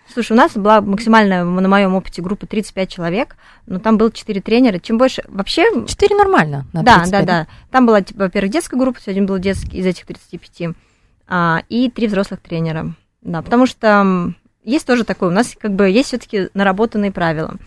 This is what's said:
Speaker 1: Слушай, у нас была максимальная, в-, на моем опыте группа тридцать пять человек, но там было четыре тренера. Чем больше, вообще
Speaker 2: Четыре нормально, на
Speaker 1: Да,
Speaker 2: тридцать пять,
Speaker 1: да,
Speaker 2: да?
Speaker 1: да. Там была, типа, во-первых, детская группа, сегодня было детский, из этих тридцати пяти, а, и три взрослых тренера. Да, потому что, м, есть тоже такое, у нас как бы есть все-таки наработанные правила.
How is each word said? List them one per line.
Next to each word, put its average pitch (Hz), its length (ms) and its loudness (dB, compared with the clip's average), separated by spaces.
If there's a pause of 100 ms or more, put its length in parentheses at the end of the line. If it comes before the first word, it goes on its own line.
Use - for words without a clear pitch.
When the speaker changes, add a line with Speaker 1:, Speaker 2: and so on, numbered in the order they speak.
(140)
Speaker 1:
Слушай, 226 180 -4
у 220 40 4
нас 311 160 4
была 214 280 4
максимальная, 202 640 2
в-, 180 160 0
на 190 80 2
моем 196 280 4
опыте 185 260 -6
группа 185 240 -6
тридцать 208 260 -6
пять 190 180 -4
человек, 180 460 -6 (300)
но 185 140 -8
там 220 180 2
было 226 140 2
четыре 202 280 -8
тренера. 226 380 2
Чем 226 200 -4
больше, 254 300 0
вообще 202 360 -2 (220)
Speaker 2:
Четыре 403 300 0
нормально, 202 560 2
на 165 120 -2
Speaker 1:
Да, 233 100 6
Speaker 2:
тридцать 175 180 2
пять, 196 140 2
Speaker 1:
да, 180 60 2
Speaker 2:
да? 165 120 0
Speaker 1:
да. - 20 -18 (260)
Там 247 140 4
была, 214 140 6
типа, - 200 -8
во-первых, 196 320 -2
детская 311 260 -4
группа, 254 220 -2
сегодня 196 240 -2
было 190 160 -2
детский, 190 380 -4
из 185 60 -2
этих 185 220 -4
тридцати - 320 -16
пяти, - 320 -10 (580)
а, 170 400 0
и 240 220 0
три 233 160 -4
взрослых 196 340 -2
тренера. 165 540 -6 (260)
Да, 170 220 -8
потому 247 240 2
что, - 220 -2
м, 185 480 2 (280)
есть 277 220 -4
тоже 247 180 0
такое, 190 260 -2
у - 20 -2
нас 226 280 -2
как 208 120 -6
бы 190 180 2
есть 247 180 2
все-таки 226 460 -6
наработанные 202 560 -2
правила. 165 460 -4 (100)